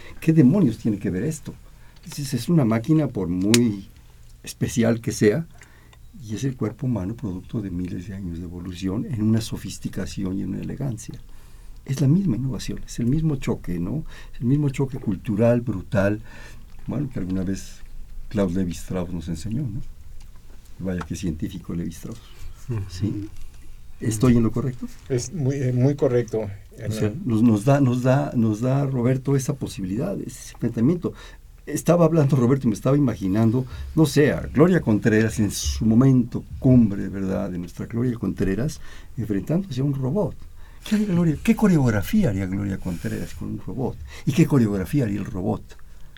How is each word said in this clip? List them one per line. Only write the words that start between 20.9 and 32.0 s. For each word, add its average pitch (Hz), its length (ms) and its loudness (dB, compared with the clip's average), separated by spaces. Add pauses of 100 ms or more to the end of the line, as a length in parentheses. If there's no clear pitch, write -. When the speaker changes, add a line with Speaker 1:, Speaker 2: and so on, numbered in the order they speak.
Speaker 1:
qué 87 80 -6
científico 85 580 -6
Lévi-Strauss, 90 460 -8 (500)
Speaker 2:
Ujú. 110 200 -4
Speaker 1:
¿sí? - 400 -4 (680)
¿Estoy 120 380 2
en 117 60 4
lo 110 80 2
correcto? 131 360 -4 (220)
Speaker 3:
Es 123 240 -4
muy, 143 220 0
eh, 127 180 0
muy 127 220 4
correcto, 120 460 0
Speaker 1:
O 107 80 -6 (280)
sea, 107 300 -2
Speaker 3:
Hernán. 104 180 -4
Speaker 1:
nos, 110 180 4
nos 107 220 6
da, 139 160 6
nos 123 220 2
da, 131 300 2
nos 110 280 2
da, 131 240 2
Roberto, 131 500 0
esa 135 200 0
posibilidad, 113 680 -4
ese - 320 -12
enfrentamiento. 127 600 0 (520)
Estaba 160 400 4